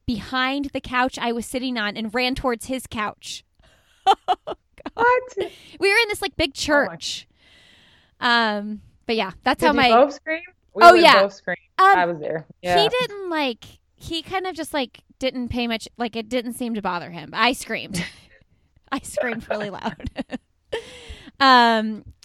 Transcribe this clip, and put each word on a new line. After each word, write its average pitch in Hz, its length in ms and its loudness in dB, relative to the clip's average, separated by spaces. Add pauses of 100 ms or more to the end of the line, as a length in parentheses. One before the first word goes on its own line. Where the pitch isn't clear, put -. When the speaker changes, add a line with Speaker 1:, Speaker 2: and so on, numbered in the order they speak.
Speaker 1:
behind 262 680 -4
the 262 80 -8
couch 254 380 -2
I 240 140 -4
was 233 120 -6
sitting 254 320 -6
on 208 200 -4
and 214 180 -8
ran 254 200 -2
towards 247 320 -4
his 262 200 -8
couch. - 600 -10
<laughs> - 60 -20 (520)
Oh, - 300 2
God. - 200 -12 (380)
Speaker 2:
What? 494 560 -2 (300)
Speaker 1:
We 392 100 2
were 415 120 4
in 427 60 -2
this, 415 140 -6
like, - 140 -6
big 320 140 0
Speaker 2:
Oh, - 20 -16
my 285 360 0
Speaker 1:
church. - 380 -12 (960)
Um, 214 600 -2 (260)
but 233 100 -2
yeah, 196 160 -4 (100)
that's - 180 -2
Speaker 2:
Did 330 60 2
Speaker 1:
how 302 60 4
Speaker 2:
you - 40 -2
Speaker 1:
my 262 140 4
Speaker 2:
both 262 240 6
scream? 320 280 -8 (320)
We 196 80 0
Speaker 1:
Oh, 349 100 12
Speaker 2:
would 339 100 6
Speaker 1:
yeah. 254 200 8
Speaker 2:
both - 120 -2
scream. - 220 -8 (220)
Speaker 1:
Um, 381 180 6
Speaker 2:
I 180 100 2
was 170 120 -4
there. 156 280 -8 (160)
Speaker 1:
he 175 60 -6
Speaker 2:
Yeah. 175 200 4
Speaker 1:
didn't, 415 420 -4
like, 285 340 -4 (320)
he 330 260 -8
kind 370 240 -6
of 359 80 -8
just, 311 200 -10
like, 262 260 -6 (180)
didn't 247 300 -6
pay 240 180 -4
much, 226 300 -6
like, 233 200 -6
it 220 120 -8
didn't 240 260 -6
seem 233 200 -6
to 202 80 -6
bother 175 280 -6
him. 156 220 -14
I 220 200 2
screamed. 170 520 -8 (440)
<laughs> - 440 -20
I - 80 -4
screamed - 480 -6
really 208 220 -6
loud. - 400 -10 (180)
<laughs> 247 100 -10 (1040)
Um, 233 640 4 (200)